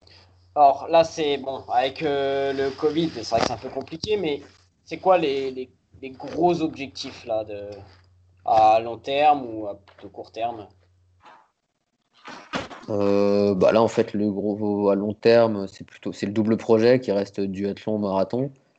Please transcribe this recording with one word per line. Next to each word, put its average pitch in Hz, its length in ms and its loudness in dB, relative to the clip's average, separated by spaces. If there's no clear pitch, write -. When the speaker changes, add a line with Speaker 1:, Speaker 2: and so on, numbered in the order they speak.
Speaker 1:
Alors 139 320 4
là, 165 160 4
c'est 151 340 -2
bon, 131 300 -8
avec, 131 360 -2
euh, 139 500 -2
le 135 160 -2
covid, 151 400 -2
c'est 117 180 -10
vrai 113 120 0
que - 80 0
c'est 120 60 -4
un 113 40 -10
peu 131 120 -10
compliqué, 160 480 -6
mais 151 240 -4
c'est 165 120 -12
quoi 185 200 4
les, 135 340 -2
les, 127 180 -10
les 131 100 -12
gros 147 500 -2
objectifs 135 640 -8
là, 110 180 -4
de, 101 260 -12
à 110 340 6
long 117 180 -6
terme 143 480 2
ou 110 220 -8
à 101 80 -8
plutôt - 320 -20
court 113 240 -18
terme ? 113 360 -6
Speaker 2:
Euh, 101 640 2
bah 92 200 4
là, 110 100 6
en 110 60 4
fait, - 240 -2
le 104 180 0
gros 101 580 -2
à 98 60 4
long 101 180 -2
terme, 113 540 2
c'est - 180 -16
plutôt, - 280 -12
c'est - 120 -8
le 101 60 -4
double 107 240 0
projet 117 460 4
qui 101 100 -4
reste 101 300 -2
duathlon, 101 580 -4
marathon. 101 500 -2